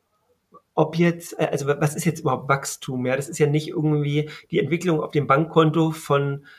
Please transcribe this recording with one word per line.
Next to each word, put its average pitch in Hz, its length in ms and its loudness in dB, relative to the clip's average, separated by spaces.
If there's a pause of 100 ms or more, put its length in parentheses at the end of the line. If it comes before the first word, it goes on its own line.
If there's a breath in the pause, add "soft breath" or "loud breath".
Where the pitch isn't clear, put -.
(760)
ob 160 220 2
jetzt, 170 440 0
äh, - 100 0
also 139 160 -4
wa-, 143 140 0
was 151 160 0
ist - 80 -4
jetzt 156 160 -2
überhaupt 131 280 -2
Wachstum? 131 580 -4
Ja, 131 100 0
das 143 120 -4
ist - 100 -10
ja 151 80 4
nicht 151 220 0
irgendwie 151 600 0 (220 loud breath)
die 180 100 0
Entwicklung 165 400 0
auf - 120 -6
dem 143 140 0
Bankkonto 160 640 4
von 143 540 -2 (140 soft breath)